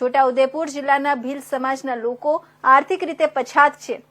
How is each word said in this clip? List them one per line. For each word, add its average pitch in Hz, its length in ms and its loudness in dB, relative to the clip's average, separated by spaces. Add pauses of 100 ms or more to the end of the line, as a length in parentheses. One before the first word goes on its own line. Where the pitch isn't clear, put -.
છોટાઉદેપુર 262 680 0
જિલ્લાના 277 460 0
ભીલ 262 340 -8
સમાજના 262 460 -4
લોકો 247 500 -4 (180)
આર્થિક 294 400 4
રીતે 320 220 -2
પછાત 285 480 2
છે, - 380 -12